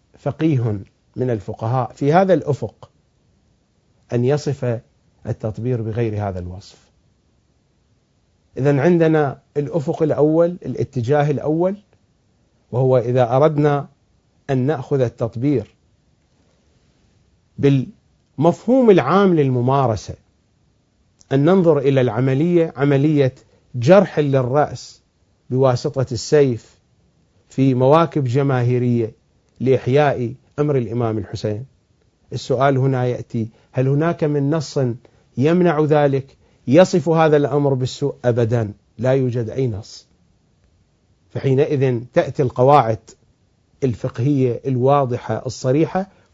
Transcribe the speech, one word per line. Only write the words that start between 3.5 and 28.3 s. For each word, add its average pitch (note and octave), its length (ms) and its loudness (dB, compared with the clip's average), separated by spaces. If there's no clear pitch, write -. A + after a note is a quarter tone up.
أن A#2+ 120 0
يصف C3+ 540 -2
التطبير A2+ 540 -6
بغير G#2+ 460 -4
هذا F#2 120 -8
الوصف. F2+ 380 -14
إذن C#3 220 0
عندنا D#3 600 2
الأفق D3 460 -4
الأول، D#3 640 0
الاتجاه C3+ 640 -2
الأول، E3 440 -2
وهو B2+ 260 2
إذا B2 380 0
أردنا D3 520 2
أن C3+ 80 0
نأخذ C3 440 -2
التطبير A#2+ 760 -4
بالمفهوم E3 1300 0
العام F3+ 460 4
للممارسة، C3 800 0
أن C#3 140 2
ننظر E3+ 320 4
إلى C3+ 240 2
العملية C3+ 760 0
عملية C#3+ 580 2
جرح E3 440 4
للرأس C3+ 840 -2
بواسطة C3 640 0
السيف B2+ 640 0
في C3+ 240 0
مواكب D3 500 2
جماهيرية B2 880 -2